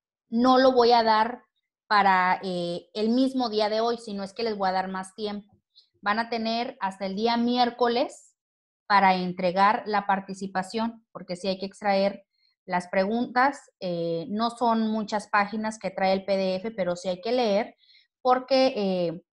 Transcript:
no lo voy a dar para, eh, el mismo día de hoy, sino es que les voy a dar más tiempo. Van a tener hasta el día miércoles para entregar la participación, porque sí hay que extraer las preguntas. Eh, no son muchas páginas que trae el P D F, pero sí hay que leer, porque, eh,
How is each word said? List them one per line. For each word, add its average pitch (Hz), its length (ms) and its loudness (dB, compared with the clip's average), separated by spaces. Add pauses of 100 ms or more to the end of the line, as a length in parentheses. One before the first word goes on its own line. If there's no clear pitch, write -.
(300)
no 254 280 4
lo 262 140 6
voy 240 220 4
a 233 100 6
dar 220 400 0 (440)
para, 190 560 4
eh, 175 500 -6
el 214 160 -2
mismo 262 400 0
día 214 200 0
de 220 120 -2
hoy, 233 160 -2
sino 202 260 -10
es 196 100 -12
que 233 100 -8
les 220 140 -4
voy 190 120 0
a 185 40 0
dar 185 140 -2
más 190 280 -10
tiempo. 208 380 -10 (480)
Van 208 180 0
a 226 100 -4
tener 233 500 -4
hasta 190 260 -6
el 190 100 -6
día 233 220 0
miércoles 240 1000 0 (520)
para 190 280 6
entregar 185 720 2
la 202 220 -2
participación, 190 1040 -4
porque 180 240 -12
sí 196 120 -8
hay 190 120 -2
que 196 60 -8
extraer 196 600 -2 (400)
las 180 240 -4
preguntas. 240 880 0
Eh, 170 500 -4
no 220 200 -2
son 226 420 0
muchas 214 380 -4
páginas 214 500 -2
que 185 100 -6
trae 190 240 0
el 190 120 -2
P 196 120 0
D 190 200 0
F, 226 140 -8
pero 175 240 -2
sí 175 120 -10
hay 180 140 -4
que 226 100 -4
leer, 240 440 0 (460)
porque, 262 540 2
eh, 180 580 -2